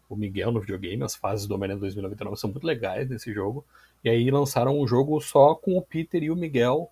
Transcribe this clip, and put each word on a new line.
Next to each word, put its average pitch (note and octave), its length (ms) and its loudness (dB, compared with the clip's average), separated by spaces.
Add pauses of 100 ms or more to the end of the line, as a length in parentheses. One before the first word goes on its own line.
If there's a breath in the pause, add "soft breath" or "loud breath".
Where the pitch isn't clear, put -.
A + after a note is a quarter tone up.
o G2 80 -12
Miguel G2+ 380 -2
no A2+ 80 0
videogame. F#2+ 420 -6
As - 120 -6
fases G2+ 320 -4
do G2+ 80 -4
Homem-Aranha G2 260 -4
dois G2 140 -4
mil G2+ 80 -6
e - 0 -
noventa G2+ 200 -8
e - 40 -8
nove G#2 120 -8
são G#2+ 120 -4
muito C3+ 160 -8
legais A#2+ 420 -4
nesse A#2 240 -8
jogo. G#2 320 -6 (400 soft breath)
E A2+ 60 2
aí A#2+ 200 4
lançaram C#3 480 2
um C#3 80 2
jogo C#3 320 2
só C#3+ 360 6
com F#3 240 0
o - 20 2
Peter E3 420 -4
e D3+ 80 -2
o E3+ 60 0
Miguel, D3 560 2